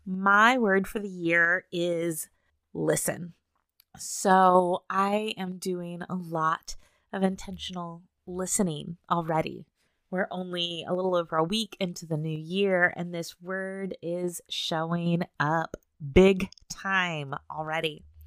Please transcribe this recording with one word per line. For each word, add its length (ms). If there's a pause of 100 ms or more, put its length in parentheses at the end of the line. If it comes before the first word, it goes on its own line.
my 540
word 280
for 120
the 100
year 600
is 580 (420)
listen. 640 (640)
So 920
I 440
am 220
doing 500
a 60
lot 640 (360)
of 120
intentional 800 (240)
listening 680 (120)
already. 560 (460)
We're 180
only 580
a 60
little 220
over 200
a 80
week 360
into 260
the 100
new 140
year, 680
and 160
this 300
word 640
is 360 (100)
showing 760 (160)
up 380 (360)
big 360 (200)
time 640 (160)
already. 560 (220)